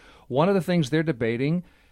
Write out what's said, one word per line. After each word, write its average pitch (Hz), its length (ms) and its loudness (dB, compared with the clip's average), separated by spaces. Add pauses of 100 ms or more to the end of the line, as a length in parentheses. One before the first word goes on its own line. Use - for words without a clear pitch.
(280)
one 143 200 2
of 202 60 2
the 190 60 2
things 170 300 0
they're 160 120 2
debating, 135 640 -2 (280)